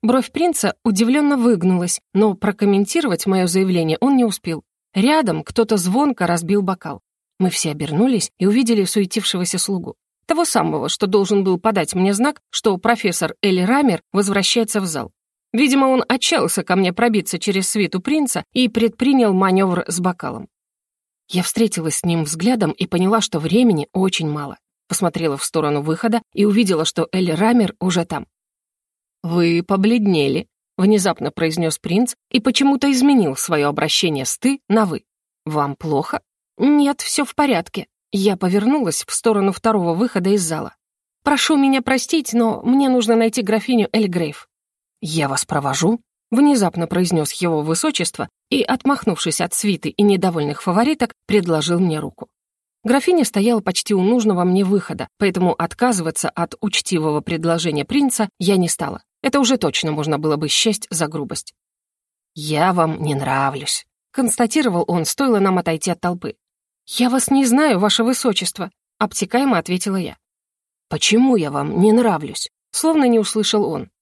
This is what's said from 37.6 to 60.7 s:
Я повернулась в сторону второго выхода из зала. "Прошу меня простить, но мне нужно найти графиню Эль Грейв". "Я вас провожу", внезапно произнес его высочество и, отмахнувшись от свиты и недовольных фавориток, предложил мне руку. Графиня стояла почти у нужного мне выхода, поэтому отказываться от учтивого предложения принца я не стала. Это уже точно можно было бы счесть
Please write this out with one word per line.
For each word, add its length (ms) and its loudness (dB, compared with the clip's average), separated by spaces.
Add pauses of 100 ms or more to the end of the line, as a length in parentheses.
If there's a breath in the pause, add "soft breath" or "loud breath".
Я 240 0
повернулась 720 0
в 60 -10
сторону 400 0
второго 400 0
выхода 380 -2
из 120 2
зала. 320 -6 (480)
"Прошу 320 2
меня 260 2
простить, 520 -2
но 280 2
мне 280 4
нужно 260 2
найти 260 2
графиню 520 0
Эль 140 2
Грейв". 420 -6 (500)
"Я 300 -2
вас 160 -4
провожу", 560 -2 (280)
внезапно 580 2
произнес 440 0
его 300 -2
высочество 680 -4 (220)
и, 120 0
отмахнувшись 800 -2
от 140 -4
свиты 360 -2
и 140 0
недовольных 580 0
фавориток, 520 0 (120)
предложил 540 0
мне 200 0
руку. 280 -12 (560)
Графиня 400 2
стояла 380 0
почти 340 -4
у 80 2
нужного 400 2
мне 200 2
выхода, 440 -2 (100)
поэтому 360 0
отказываться 760 -2
от 300 -6
учтивого 600 -2
предложения 640 -2
принца 440 0 (100)
я 180 2
не 100 2
стала. 340 -6 (220)
Это 160 0
уже 180 2
точно 340 -2
можно 280 -2
было 160 0
бы 140 -4
счесть 420 -2